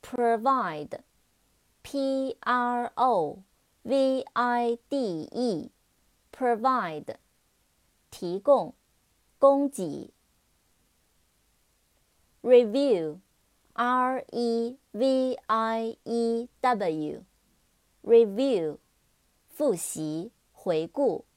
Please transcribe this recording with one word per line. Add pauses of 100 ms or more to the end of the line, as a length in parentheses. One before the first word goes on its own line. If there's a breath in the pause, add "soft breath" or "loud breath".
Provide，P
R
O， (400)
V
I
D
E，provide， (920)
提
供， (640)
供
给。 (2250)
Review，R
E (140)
V (100)
I
E (140)
W，review， (720)
复
习， (220)
回
顾。 (120)